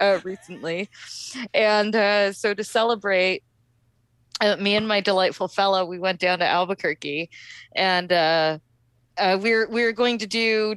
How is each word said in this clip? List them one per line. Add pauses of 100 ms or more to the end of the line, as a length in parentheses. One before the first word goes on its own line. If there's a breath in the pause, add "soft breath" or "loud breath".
uh,
recently, (640 loud breath)
and,
uh,
so
to
celebrate, (960)
uh,
me
and
my
delightful
fellow,
we
went
down
to
Albuquerque, (460 loud breath)
and,
uh, (600)
uh,
we're,
we're
going
to
do